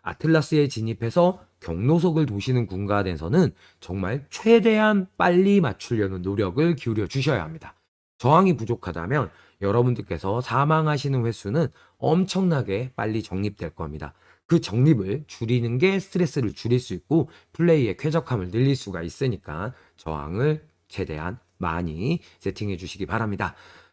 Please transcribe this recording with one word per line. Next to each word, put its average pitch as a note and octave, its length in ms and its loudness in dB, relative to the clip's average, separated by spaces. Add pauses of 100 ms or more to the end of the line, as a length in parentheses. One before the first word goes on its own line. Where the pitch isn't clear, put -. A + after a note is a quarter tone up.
아틀라스에 D3+ 640 2
진입해서 A#2 760 0 (160)
경로석을 D3+ 680 2
도시는 A2 400 -2
구간에서는 F#2+ 840 0 (260)
정말 G2 520 -6
최대한 G#3+ 760 4 (100)
빨리 F#3 440 6
맞추려는 G2 640 -2
노력을 G2+ 520 0
기울여 G#2+ 320 -2
주셔야 C3 380 -2
합니다. - 320 -14 (420)
저항이 D#3+ 380 6
부족하다면 A2 760 -4 (300)
여러분들께서 G#2 800 0
사망하시는 C#3+ 840 0
횟수는 A#2 440 -2 (300)
엄청나게 D#3 960 0
빨리 A2 260 -2
적립될 F#2+ 480 -4
겁니다. D2+ 440 -10 (320)
그 E3+ 140 4
적립을 B2 680 0
줄이는 A#2 500 -2
게 F#3+ 220 2
스트레스를 D3 540 -2
줄일 B2 260 0
수 - 140 -8
있고 D3 340 0 (240)
플레이의 D3+ 460 2
쾌적함을 B2+ 520 -2
늘릴 C3+ 240 2
수가 F2+ 280 -6
있으니까 F#2+ 720 -6 (220)
저항을 F2+ 680 -4 (220)
최대한 E2+ 500 -8 (200)
많이 F2 640 -4 (200)
세팅해 G2 380 -6
주시기 F#2 280 -10
바랍니다. G#2 480 -4 (380)